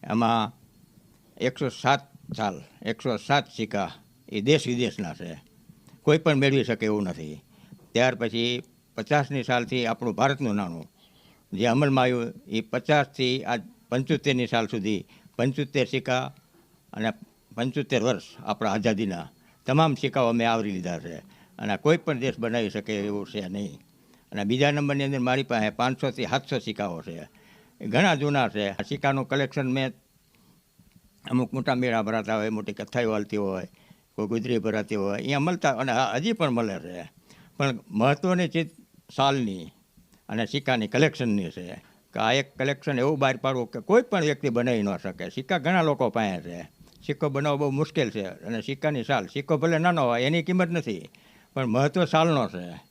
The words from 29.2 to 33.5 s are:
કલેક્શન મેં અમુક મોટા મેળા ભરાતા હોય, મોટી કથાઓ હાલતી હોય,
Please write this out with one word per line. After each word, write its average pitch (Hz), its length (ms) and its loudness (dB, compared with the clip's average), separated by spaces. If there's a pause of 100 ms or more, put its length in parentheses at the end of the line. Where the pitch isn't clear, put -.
કલેક્શન 139 460 -2
મેં 131 180 -2 (1300)
અમુક 127 280 0
મોટા 131 240 0
મેળા 117 280 0
ભરાતા 110 340 0
હોય, 107 120 0
મોટી 107 280 -6
કથાઓ 113 340 -2
હાલતી 104 300 -2
હોય, 95 240 -4 (460)